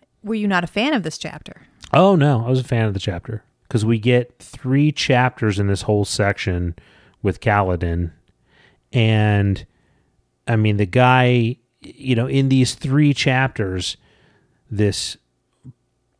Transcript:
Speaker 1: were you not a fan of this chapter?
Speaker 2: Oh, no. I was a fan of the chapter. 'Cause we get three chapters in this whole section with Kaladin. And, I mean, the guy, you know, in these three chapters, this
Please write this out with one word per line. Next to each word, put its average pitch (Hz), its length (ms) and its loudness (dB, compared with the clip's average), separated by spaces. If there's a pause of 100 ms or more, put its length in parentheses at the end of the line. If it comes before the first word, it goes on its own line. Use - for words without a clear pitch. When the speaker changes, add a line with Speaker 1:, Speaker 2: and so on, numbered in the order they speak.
(220)
Speaker 1:
were 214 120 -8
you 208 120 -4
not 185 180 0
a 165 40 -10
fan 254 240 -2
of 233 100 0
this 156 160 -8
chapter? - 440 -16 (300)
Speaker 2:
Oh, 190 220 6
no. 143 320 2
I 123 40 -4
was 131 100 2
a 123 40 -8
fan 117 220 0
of 101 80 -2
the 95 60 -4
chapter. 104 420 -8 (260)
'Cause 110 160 0
we 113 140 2
get 123 420 0
three 139 520 0
chapters 123 680 0
in 101 80 0
this 98 140 -2
whole 104 220 0
section 90 720 -2 (480)
with 95 180 -2
Kaladin. 87 680 0 (840)
And, 107 720 2 (840)
I 117 80 0
mean, 107 200 2
the 104 100 0
guy, 123 720 2 (240)
you - 360 -6
know, 117 100 0
in 135 220 0
these 131 260 2
three 143 400 0
chapters, 117 840 -2 (760)
this 104 460 -2 (1040)